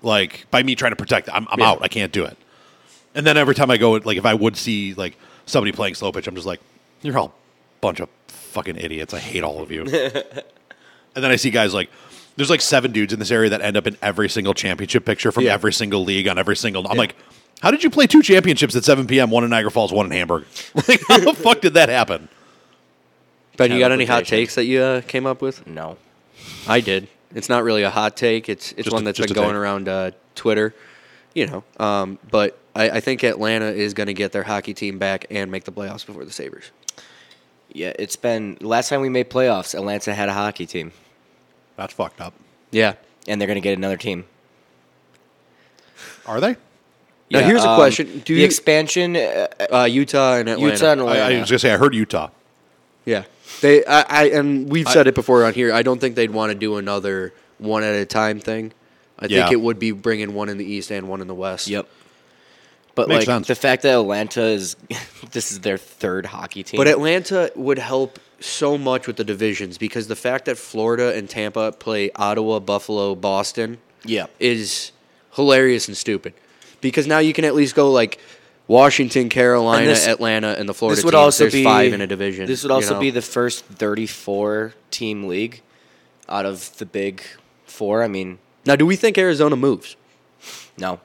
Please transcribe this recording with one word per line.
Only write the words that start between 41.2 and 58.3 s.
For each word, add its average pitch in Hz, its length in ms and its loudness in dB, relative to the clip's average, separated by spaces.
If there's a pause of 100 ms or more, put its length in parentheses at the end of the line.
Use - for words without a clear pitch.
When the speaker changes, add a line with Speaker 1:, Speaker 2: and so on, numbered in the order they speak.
Speaker 1:
That's 95 160 -12
fucked - 260 -10
up. 85 140 -16 (380)
Speaker 2:
Yeah. 110 220 2 (340)
Speaker 3:
And 104 120 -4
they're 101 80 -2
gonna 101 140 -2
get 98 160 -2
another 95 200 -4
team. 95 280 -8 (2000)
Speaker 1:
Are 113 140 -4
they? 214 140 0 (800)
Speaker 2:
Now, 135 80 6
Speaker 3:
Yeah, - 20 8
Speaker 2:
here's 214 220 4
a 113 60 4
Speaker 3:
um, 113 80 6
Speaker 2:
question. 139 480 4
Do 160 80 0
Speaker 3:
the 160 80 4
Speaker 2:
you 147 40 10
Speaker 3:
expansion, 160 720 2
uh, 98 320 -2 (240)
Speaker 2:
Uh, 123 180 4
Utah 131 480 2
and 113 120 -2
Atlanta. 127 240 0
Speaker 3:
Utah 156 200 4
and 135 80 0
Speaker 1:
I, - 20 0
Speaker 3:
Atlanta. 127 320 2
Speaker 1:
I 120 60 0
was 104 80 -6
gonna 123 100 4
say, 127 120 4
I 101 60 4
heard 127 160 4
Utah. 95 360 -4 (760)
Speaker 2:
Yeah. 104 180 -2 (380)
They, 143 240 8
I, 147 220 6
I, 147 220 4
and 143 400 0
we've 151 180 0
Speaker 1:
I 123 60 2
Speaker 2:
said 143 140 8
it 131 80 4
before 123 300 4
on 110 80 2
here, 120 200 0
I 117 100 4
don't 127 160 0
think 123 160 -2
they'd 117 160 0
wanna 107 240 -2
do 104 220 -4
another 98 560 -4 (240)
one 107 260 -4
at 107 120 -2
a 101 100 -2
time 107 340 -2